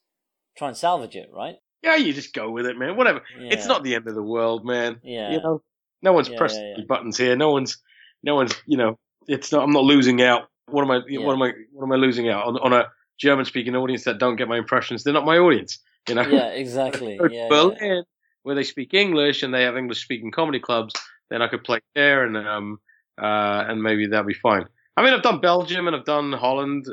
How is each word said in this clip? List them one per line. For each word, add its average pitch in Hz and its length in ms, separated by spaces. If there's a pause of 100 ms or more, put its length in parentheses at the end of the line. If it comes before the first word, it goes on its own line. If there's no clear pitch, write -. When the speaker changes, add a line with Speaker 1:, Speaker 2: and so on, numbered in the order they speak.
(580)
Speaker 1:
try 143 120
and 117 80
salvage 165 380
it, 92 160
right? 127 260 (260)
Speaker 2:
Yeah, 320 140
you 196 160
just 139 200
go 113 160
with 117 160
it, 123 140
man. 147 180
Whatever. 214 240 (300)
It's - 140
Speaker 1:
Yeah. 262 80
Speaker 2:
not 175 100
the 127 100
end 113 140
of 110 80
the 107 80
world, 113 420
man. 120 380
Speaker 1:
Yeah. 117 300
Speaker 2:
You 160 100
know, 160 180 (400)
no 185 120
one's 156 160
Speaker 1:
Yeah, 120 80
Speaker 2:
pressing 107 260
Speaker 1:
yeah, 104 80
yeah. 101 80
Speaker 2:
any 107 80
buttons 117 320
here. 123 160
No 151 160
one's, 135 260 (460)
no 143 100
one's, 131 220 (100)
you 147 120
know, 113 200 (300)
it's - 240
not, 147 120
I'm 143 80
not 143 140
losing 127 360
out. 123 280 (180)
What 143 160
am 135 80
I, 127 160
Speaker 1:
Yeah. 139 180
Speaker 2:
what 139 80
am 135 80
I, 127 100 (200)
what 139 140
am 131 60
I 131 40
losing 123 340
out 104 160
on, 120 140
on 127 140
a 123 180 (260)
German-speaking 127 580
audience 127 280
that 110 160
don't 123 160
get 117 120
my 117 120
impressions? 117 440
They're 143 120
not 147 100
my 160 140
audience, 156 400 (280)
you 120 60
know? 120 160
Speaker 1:
Yeah, 135 200
exactly. 127 680
Speaker 2:
<laughs> - 20
Go 175 80
to 117 60
Speaker 1:
Yeah, 117 160
yeah. - 0
Speaker 2:
Berlin, 180 540 (400)
where 139 100
they 139 100
speak 131 300
English 160 480
and 131 100
they 127 120
have 123 140
English-speaking 120 540
comedy 151 280
clubs, 117 340 (380)
then 117 100
I 117 60
could - 160
play 113 160 (160)
there 143 300
and, 110 120
um, 104 420 (400)
uh, 104 480
and 113 140
maybe 107 240
that'd 104 220
be 101 80
fine. 101 300 (300)
I 208 80
mean, 262 100
I've 240 100
done 196 180
Belgium 175 460
and 165 80
I've 127 100
done 147 260
Holland. 135 600